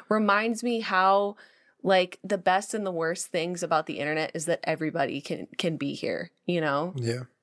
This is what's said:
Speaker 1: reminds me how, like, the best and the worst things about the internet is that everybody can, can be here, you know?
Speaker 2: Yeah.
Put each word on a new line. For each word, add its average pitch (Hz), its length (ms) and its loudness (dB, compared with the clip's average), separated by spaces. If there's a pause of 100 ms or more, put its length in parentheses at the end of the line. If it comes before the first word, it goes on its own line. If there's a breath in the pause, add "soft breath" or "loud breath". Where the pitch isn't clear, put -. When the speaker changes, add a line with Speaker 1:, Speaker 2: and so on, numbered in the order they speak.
Speaker 1:
reminds 214 540 2
me 240 160 0
how, 202 560 4 (480 soft breath)
like, 185 400 2
the 190 160 -2
best 190 340 2
and 214 140 -4
the 185 60 -2
worst 165 400 -2
things 175 320 -2
about 160 220 2
the - 120 -6
internet 151 340 -2
is 156 140 -8
that 165 160 0
everybody 151 580 -2
can, - 280 -8 (100)
can 165 180 -2
be 175 180 -4
here, - 360 -6 (160)
you 175 140 -2
know? 156 340 -2
Speaker 2:
Yeah. 123 300 -4 (180)